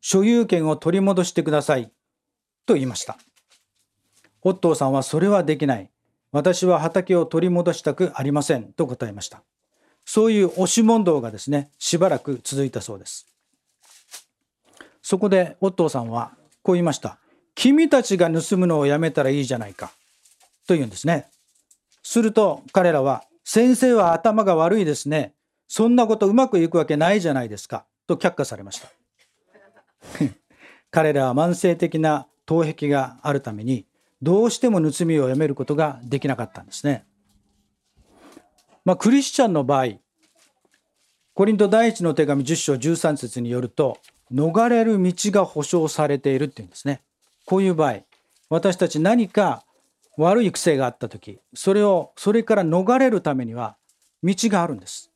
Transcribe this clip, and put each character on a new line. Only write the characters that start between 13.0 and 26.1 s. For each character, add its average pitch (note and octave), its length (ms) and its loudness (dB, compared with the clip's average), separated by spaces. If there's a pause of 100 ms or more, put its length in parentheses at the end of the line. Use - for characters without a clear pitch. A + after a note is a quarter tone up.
す。 - 200 -18 (1800)
そ - 160 -2
こ G#3 100 0
で F#3 320 0
オ F#3+ 80 0
ッ - 20 0
ト F3+ 160 -2
ー - 20 0
さ C#3 120 -4
ん A#2 100 -8
は A#2 220 -6 (300)
こ F#3 100 0
う - 20 4
言 F3 60 0
い - 40 0
ま D#3+ 80 0
し - 60 -6
た。 - 200 -12 (360)
「君 D4 340 4
た C4+ 140 4
ち G3 140 -2
が E3+ 140 2
盗 D#3+ 260 -2
む F3+ 100 2
の E3 120 2
を C#3+ 80 2
や C#3+ 120 2
め D#3+ 120 0
た D3+ 120 -2
ら C3+ 80 0
い C#3+ 100 -2
い C#3 40 -2
じ B2 100 -4
ゃ A#2+ 40 -6
な A2+ 80 -10
い G2 80 -18
か」 - 160 -14 (760)
と F#3 80 2
言 D3+ 100 0
う - 20 -10
ん G#2+ 40 -12
で G2 60 -18
す - 100 -6
ね。 D#3+ 200 -2 (760)
す - 180 -2
る A3 120 0
と F#3+ 300 2 (100)
彼 F3+ 200 4
ら C#3+ 100 2
は、 C3 220 -2 (200)
「先 B3 320 4
生 B3 180 4
は F#3 180 4
頭 G#3+ 320 2
が F#3+ 100 2
悪 E3+ 240 2
い G3 60 0
で D3+ 100 -2
す - 140 -8
ね。 D3+ 260 -4 (340)
そ A3+ 200 0
ん A#3+ 80 4
な B3 100 4
こ G#3+ 100 0